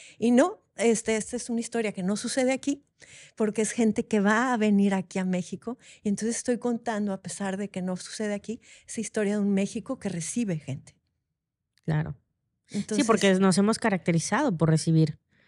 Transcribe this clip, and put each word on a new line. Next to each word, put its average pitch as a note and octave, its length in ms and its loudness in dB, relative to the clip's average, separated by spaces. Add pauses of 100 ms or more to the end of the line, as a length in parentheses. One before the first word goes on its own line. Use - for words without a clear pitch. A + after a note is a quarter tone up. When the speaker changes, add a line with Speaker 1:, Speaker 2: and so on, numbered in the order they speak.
(180)
Speaker 1:
Y A3+ 140 2
no, D#4 300 4 (140)
este, A3+ 420 2
esta G#3+ 200 -6
es - 120 -8
una A#3 100 -2
historia A3+ 320 -4
que F#3+ 120 -8
no G3 120 0
sucede B3+ 380 0
aquí, C#4 300 -4 (520)
porque G#3+ 260 0
es G#3+ 100 0
gente A3+ 340 0
que G#3+ 160 0
va A3 320 2
a A#3+ 40 0
venir G3+ 360 4
aquí F#3+ 260 -4
a F#3 60 -2
México. F#3 520 -6 (260)
Y A3 60 -2
entonces A3 280 -2
estoy A#3+ 200 -2
contando, A3+ 540 -4
a F#3+ 100 -6
pesar F#3+ 360 -6
de G3+ 120 -8
que F#3 120 -8
no F#3 160 -4
sucede G#3 360 -6
aquí, G#3 280 -10 (260)
esa - 140 -8
historia G#3 320 -2
de G#3 80 0
un G3+ 120 2
México G3+ 460 -4
que - 80 -8
recibe F3+ 500 -4
gente. - 380 -10 (920)
Speaker 2:
Claro. D#3 300 -2 (540)
Speaker 1:
Entonces G#3 280 -4
Speaker 2:
Sí, C4 100 2
porque G3 280 4
nos F#3+ 220 4
hemos G#3 220 2
caracterizado G#3 760 0
por D#3+ 140 2
recibir D#3+ 480 4 (300)